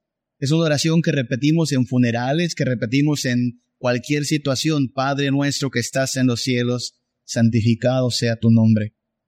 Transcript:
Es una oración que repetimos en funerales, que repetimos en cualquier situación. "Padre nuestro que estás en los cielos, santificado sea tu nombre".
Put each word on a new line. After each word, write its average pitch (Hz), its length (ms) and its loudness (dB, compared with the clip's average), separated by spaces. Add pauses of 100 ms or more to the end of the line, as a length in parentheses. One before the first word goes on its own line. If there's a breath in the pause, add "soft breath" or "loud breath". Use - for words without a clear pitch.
(380)
Es 139 120 -2
una 165 140 2
oración 160 380 2
que 160 100 0
repetimos 143 600 0
en 127 140 2
funerales, 123 680 0
que 147 100 -4
repetimos 127 600 0
en 123 360 -2 (160)
cualquier 123 480 -4
situación. 147 680 -2
"Padre 139 380 -2
nuestro 139 400 -2
que 120 100 -4
estás 131 360 -2
en 131 100 2
los 120 160 0
cielos, 123 520 -2 (300)
santificado 120 840 2
sea 117 260 -2
tu 117 140 2
nombre". 110 440 4 (340)